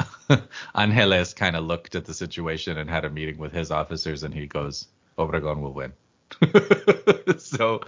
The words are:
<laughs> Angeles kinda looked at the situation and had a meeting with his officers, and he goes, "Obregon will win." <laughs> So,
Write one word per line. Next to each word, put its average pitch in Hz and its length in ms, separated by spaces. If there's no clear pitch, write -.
<laughs> - 460
Angeles 101 640
kinda 85 260
looked 82 320
at 85 120
the 82 100
situation 80 640
and 76 100
had 80 160
a 76 60
meeting 78 260
with 76 140
his 82 180
officers, 78 540
and 76 100
he 73 140
goes, 71 400
"Obregon 78 420
will 69 120
win." 65 200
<laughs> 202 720
So, 113 500